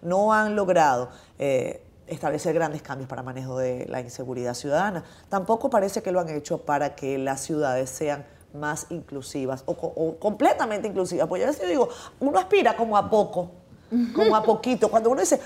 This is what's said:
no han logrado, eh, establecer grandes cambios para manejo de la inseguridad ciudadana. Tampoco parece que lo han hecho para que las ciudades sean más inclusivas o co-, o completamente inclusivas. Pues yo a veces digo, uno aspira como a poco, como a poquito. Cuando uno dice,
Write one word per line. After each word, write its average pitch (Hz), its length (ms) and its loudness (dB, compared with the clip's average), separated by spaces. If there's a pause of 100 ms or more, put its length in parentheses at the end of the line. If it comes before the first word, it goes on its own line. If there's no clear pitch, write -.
no 190 300 2
han 214 240 2
logrado, 160 540 2 (300)
eh, 135 420 -2 (260)
establecer 160 460 -2
grandes 156 300 -2
cambios 131 260 -10
para 127 140 -10
manejo 131 340 -8
de 127 320 -4
la 127 100 -6
inseguridad 123 540 -6
ciudadana. 160 500 -2 (240)
Tampoco 220 440 0
parece 196 320 0
que 190 80 -4
lo 180 80 2
han 170 100 -2
hecho 151 300 -4
para 143 360 -2
que 139 220 -4
las 135 240 -4
ciudades 135 480 -2
sean 143 340 -4 (300)
más 151 360 -6
inclusivas 135 760 -6
o 170 100 -4
co-, - 200 -6
o 160 220 -2
completamente 220 680 0
inclusivas. 180 400 -2
Pues 185 140 -2
yo 214 60 0
a 285 40 2
veces 302 160 -4
digo, 294 220 2 (320)
uno 294 160 2
aspira 370 400 4
como 220 180 2
a 202 140 4
poco, 185 400 2 (640)
como 381 220 6
a 214 80 4
poquito. 220 460 4
Cuando 220 200 4
uno 269 120 2
dice, 320 240 4